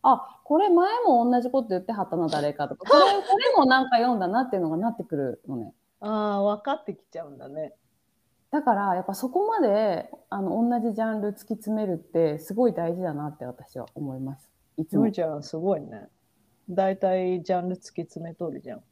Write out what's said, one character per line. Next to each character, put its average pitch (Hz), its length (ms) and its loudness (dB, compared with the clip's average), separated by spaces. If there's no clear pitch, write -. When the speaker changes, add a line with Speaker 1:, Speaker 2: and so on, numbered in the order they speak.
Speaker 1:
「あ、 - 400 2
こ 294 160 2
れ 403 120 4
前 349 200 6
も 247 260 6
同 247 100 4
じ 247 120 -4
こ 269 100 2
と 226 60 -8
言 185 100 0
っ 185 40 -4
て 226 100 -8
は 202 100 -4
っ 175 80 -6
た 170 60 -2
な、 170 100 0
誰 147 260 0
か」 147 140 -4
と - 80 -10
か、 - 160 -16
「こ 571 60 10
れ、 571 80 10
Speaker 2:
<laughs> 403 260 2
Speaker 1:
こ 403 80 6
れ 508 180 2
も 302 100 6
な 262 160 6
ん 262 60 -4
か 240 100 2
読 240 180 2
ん - 20 -2
だ 185 80 -2
な」 208 160 0
っ 254 80 -4
て 208 60 -2
い - 20 0
う 175 40 0
の 160 80 0
が 160 60 -2
な 208 120 -2
っ 226 80 -6
て 170 80 -10
く 160 100 -6
る 135 320 -4
の 135 100 -10
ね。 107 160 -10
Speaker 2:
あ 214 340 -2
ー、 - 20 2
分 208 220 0
か 277 100 -2
っ - 100 -10
て 196 100 -10
き - 120 -20
ち - 120 -16
ゃ 165 60 -10
う 143 60 -18
ん 135 80 -20
だ 131 100 -16
ね。 151 240 -10
Speaker 1:
だ 294 120 0
か 247 120 4
ら、 196 200 0
や 180 60 0
っ 185 60 -6
ぱ 196 80 -4
そ 254 160 -6
こ 381 160 2
ま 440 140 0
で、 208 500 2
あ 196 140 -6
の、 180 80 -4
同 240 120 0
じ 226 140 -4
ジ 214 60 -4
ャ 220 140 -2
ン 208 80 -4
ル 208 80 -2
突 - 20 -10
き 208 60 -14
詰 220 200 -6
め 214 120 -2
る 185 80 -2
っ - 20 -4
て 160 420 0
す 156 140 -12
ご 233 160 2
い 175 60 0
大 170 200 -2
事 180 80 -8
だ 160 120 -4
な 147 140 -6
っ 143 100 -14
て 123 80 -10
私 123 320 -14
は 120 160 -10
思 143 200 -8
い 131 60 -10
ま 135 160 -8
す。 - 140 -20
い 160 80 -4
つ 196 120 -4
も。 214 80 4
Speaker 2:
む 220 40 2
ー 202 40 -2
ち 180 100 -4
ゃ 160 120 -4
ん 147 80 -10
す - 140 -12
ご 170 220 0
い - 20 -6
ね。 107 280 -16
大 190 300 0
体 185 440 0
ジ 185 120 -2
ャ 180 80 0
ン 180 80 -4
ル 185 60 -4
突 - 20 -18
き - 60 -20
詰 160 200 -12
め 165 120 -12
と 165 160 -6
る 139 100 -12
じ 127 100 -16
ゃ 110 60 -12
ん。 - 160 -20